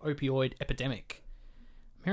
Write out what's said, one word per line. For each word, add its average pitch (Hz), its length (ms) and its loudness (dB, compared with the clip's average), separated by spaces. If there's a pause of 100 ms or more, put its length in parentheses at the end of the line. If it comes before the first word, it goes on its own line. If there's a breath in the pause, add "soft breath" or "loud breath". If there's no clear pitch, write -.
opioid 135 580 2
epidemic. 131 600 -2 (760 soft breath)
I'm - 140 -6